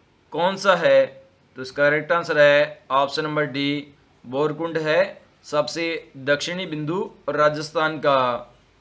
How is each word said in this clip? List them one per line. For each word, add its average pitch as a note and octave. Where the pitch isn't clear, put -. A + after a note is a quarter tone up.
कौन F3+
सा F#3+
है? C3+
तो B2+
इसका C3
करेक्ट D3+
आंसर E3
है D3
ऑप्शन C#3
नंबर D3+
डी, C#3+
बोरकुंड D3+
है D#3
सबसे D#3
दक्षिणी E3
बिंदु D#3
राजस्थान D3+
का। B2+